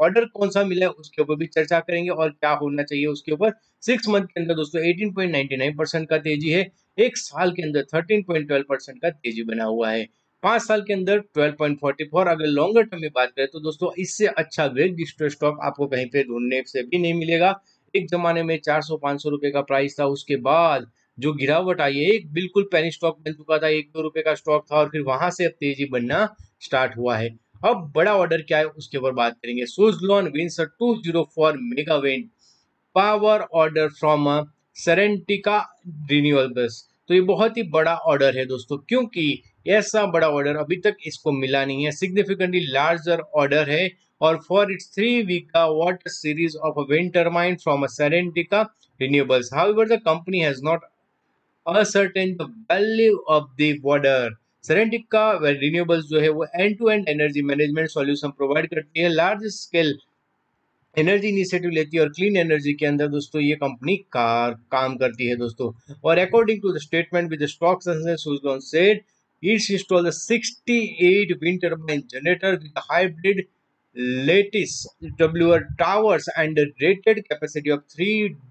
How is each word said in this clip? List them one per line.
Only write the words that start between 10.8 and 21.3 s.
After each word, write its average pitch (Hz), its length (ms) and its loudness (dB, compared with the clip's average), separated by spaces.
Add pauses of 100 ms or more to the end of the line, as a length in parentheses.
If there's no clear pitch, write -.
के 208 120 -4
अंदर 196 260 0
ट्वेल्व 151 400 -2
पॉइंट 147 200 -2
फ़ोर्टी 143 260 -4
फ़ोर। 170 220 0
अगर 160 200 0
longer 175 360 2
term 185 180 -12
में 156 140 -6
बात 127 200 0
करें 135 120 -2
तो 160 120 -10
दोस्तों 156 400 -4
इससे 190 280 0
अच्छा 160 400 -2
वेल 156 280 0
डिस्ट्रेस 151 380 -4
stock 147 300 -2
आपको 143 240 -4
कहीं 127 200 -2
पे 139 160 0
ढूंढने 123 440 -4
से 127 160 -4
भी 147 140 -4
नहीं 170 160 0
मिलेगा। 170 400 2 (400)
एक 180 160 0
जमाने 170 340 0
में 165 160 -2
चार 151 220 0
सौ 151 160 -6
पाँच 143 260 -4
सौ 151 60 -4
रुपए 143 220 -2
का 143 120 0
price 139 360 -2
था, 143 80 0
उसके 143 320 -4
बाद 139 500 2 (280)
जो 139 160 -2